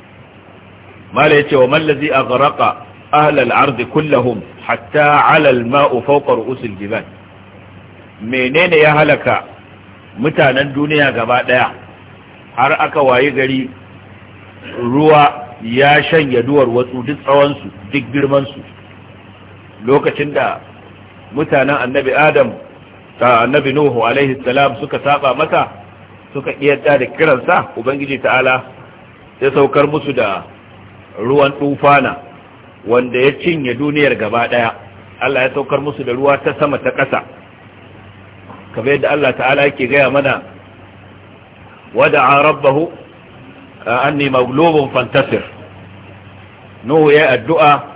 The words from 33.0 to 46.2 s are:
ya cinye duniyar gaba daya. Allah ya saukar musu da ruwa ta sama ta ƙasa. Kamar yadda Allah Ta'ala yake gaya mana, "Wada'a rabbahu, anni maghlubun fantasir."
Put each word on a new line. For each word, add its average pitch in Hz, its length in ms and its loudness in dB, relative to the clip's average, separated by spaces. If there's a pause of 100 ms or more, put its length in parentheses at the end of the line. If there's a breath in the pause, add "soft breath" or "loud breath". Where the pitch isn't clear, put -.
ya 135 200 4
cinye 143 360 -4
duniyar 143 400 0
gaba 110 320 -2
daya. 117 280 -2 (480)
Allah 131 240 0
ya 127 80 -6
saukar 143 240 -4
musu 143 240 -8
da 123 80 -4
ruwa 139 320 0
ta 151 160 -2
sama 143 200 -2
ta 131 120 -4
ƙasa. - 320 -4 (1500)
Kamar 120 200 -2
yadda 135 160 -2
Allah 143 220 0
Ta'ala 135 320 0
yake 135 220 -2
gaya 135 240 2
mana, 135 320 -2 (1500)
"Wada'a 139 480 4
rabbahu, 147 480 0 (960)
anni 139 420 -2
maghlubun 131 640 0
fantasir." 123 480 -2 (1400)